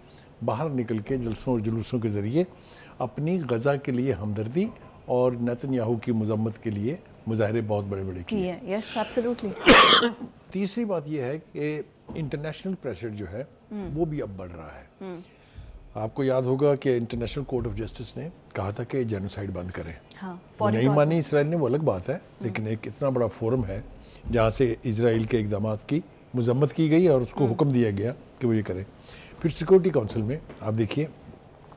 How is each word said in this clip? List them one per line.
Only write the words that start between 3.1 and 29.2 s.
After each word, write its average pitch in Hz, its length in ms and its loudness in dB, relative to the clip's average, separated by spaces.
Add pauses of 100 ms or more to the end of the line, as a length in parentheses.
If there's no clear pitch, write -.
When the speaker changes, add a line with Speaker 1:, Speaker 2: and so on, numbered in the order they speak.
Speaker 1:
गज़ा 127 380 0
के 135 160 -4
लिए 127 200 0
हमदर्दी 107 580 -2 (400)
और 127 260 2
नेतन्याहू 120 640 0
की 117 140 -2
मजम्मत 110 460 0
के - 120 -6
लिए 107 300 -2 (280)
मुजाहरे 110 340 0
बहुत 104 240 -2
बड़े-बड़े 95 380 -6
किए। 180 320 -4
Speaker 2:
किए, 196 240 -6
yes, - 180 -8
absolutely। 226 540 -2 (840)
Speaker 1:
<coughs> - 200 -20
तीसरी 202 320 -2
बात 170 220 -2
यह 147 180 -2
है 139 120 -2
कि 151 480 -6 (320)
इंटरनेशनल 156 560 -6
प्रेशर 120 360 -6
जो 104 160 -8
है, 104 220 -8 (240)
Speaker 2:
हम्म। 202 180 -8
Speaker 1:
वो 151 160 0
भी 151 140 -6
अब 101 180 -8
बढ़ 92 100 -10
रहा 80 240 -14
है। 71 180 -18 (120)
Speaker 2:
हम्म। 180 200 -12 (760)
Speaker 1:
आपको 110 280 -4
याद 131 200 2
होगा 135 320 2
कि 131 220 2
इंटरनेशनल 117 460 -4
कोर्ट 120 240 -2
ऑफ 107 60 -4
जस्टिस 107 440 -8
ने 151 140 -10 (240)
कहा 98 160 -2
था 110 120 -6
कि 131 220 -2
जेनोसाइड 101 460 -4
बंद 90 200 -6
करें। 82 260 -10 (200)
Speaker 2:
हाँ, 190 160 -10
Speaker 1:
वो 175 60 -14 (160)
Speaker 2:
फौरी 107 220 2
Speaker 1:
नहीं 123 100 4
Speaker 2:
तौर 139 80 6
Speaker 1:
मानी 147 200 6
Speaker 2:
पर। 170 40 4
Speaker 1:
इसराइल 147 280 2
ने, 165 80 0
वो 160 100 2
अलग 127 140 2
बात 107 280 0
है, 131 80 -2
Speaker 2:
हम्म। - 300 -12
Speaker 1:
लेकिन 110 220 -4
एक 113 200 -2
इतना 135 220 -2
बड़ा 123 180 2
फोरम 117 360 0
है 95 200 -6 (480)
जहाँ 113 180 6
से 113 360 2
इसराइल 113 400 2
के 117 120 2
इक़दामात 107 420 0 (100)
की 151 140 0 (320)
मजम्मत 127 360 2
की 160 180 2
गई 165 180 6
और 135 140 6
उसको - 180 -6
Speaker 2:
हम्म। 139 100 4
Speaker 1:
हुक्म 143 220 2
दिया 120 200 4
गया 101 200 0
कि - 360 -6
वो 113 60 4
ये 107 100 2
करें। 95 220 -6 (560)